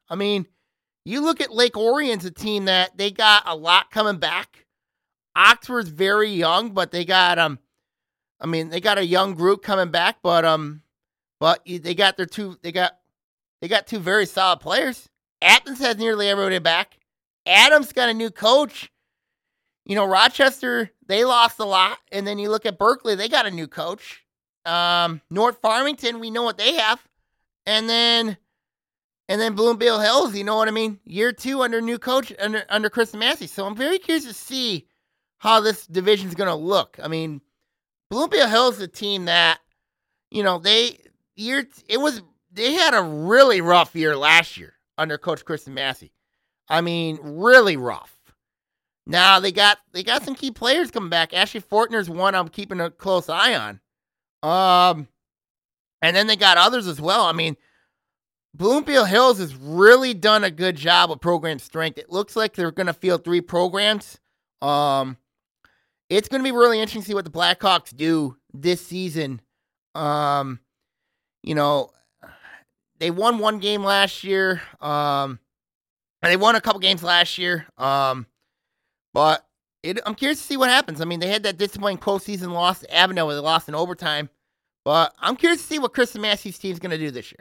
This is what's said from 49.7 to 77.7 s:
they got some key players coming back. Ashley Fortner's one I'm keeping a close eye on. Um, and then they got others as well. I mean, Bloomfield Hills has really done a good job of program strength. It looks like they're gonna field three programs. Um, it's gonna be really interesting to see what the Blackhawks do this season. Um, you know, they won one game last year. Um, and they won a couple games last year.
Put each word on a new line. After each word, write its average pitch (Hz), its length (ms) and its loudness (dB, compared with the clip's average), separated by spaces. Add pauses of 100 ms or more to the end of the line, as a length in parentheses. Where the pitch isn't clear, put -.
they 185 120 -10
got 240 180 -2
some 269 120 -10
key 262 180 -10
players 262 380 0
coming 196 200 -8
back. 165 240 0
Ashley 202 260 -2
Fortner's 214 480 -2
one 185 260 0
I'm 180 140 -2
keeping 190 320 -10
a 170 100 -4
close 185 380 -2
eye 196 260 0
on. 107 260 -8 (600)
Um, 180 640 2 (920)
and 170 160 2
then 208 100 2
they 214 100 0
got 185 200 4
others 208 300 4
as 147 140 -8
well. 190 220 0
I 170 100 2
mean, 160 240 -6 (1000)
Bloomfield 254 540 2
Hills 233 300 4
has 156 160 -10
really 202 600 6
done 208 300 2
a 190 60 -2
good 170 260 -4
job 170 340 2
of 143 100 -10
program 165 380 -2
strength. 160 400 -8
It - 120 -18
looks 202 260 -6
like 220 180 -2
they're 170 160 -4
gonna 175 220 -4
field 175 320 -2
three 175 160 0
programs. 185 800 -2 (420)
Um, 139 560 0 (920)
it's 202 200 0
gonna 262 160 -2
be 262 80 -2
really 233 280 4
interesting 220 220 -6
to 175 60 -18
see 208 60 -4
what 196 100 -4
the 160 60 -16
Blackhawks 175 640 -2
do 156 400 -2 (160)
this 170 320 -4
season. 160 560 -8 (540)
Um, 143 640 -2 (800)
you - 120 -6
know, 143 360 0 (1080)
they 165 120 -4
won 220 280 -2
one 214 200 -2
game 202 240 -4
last 196 400 0
year. 190 400 -2 (180)
Um, 143 580 -4 (840)
and 175 80 2
they 185 60 4
won 220 180 4
a 220 60 0
couple 202 200 -2
games 185 220 0
last 175 340 0
year. 175 300 -4 (100)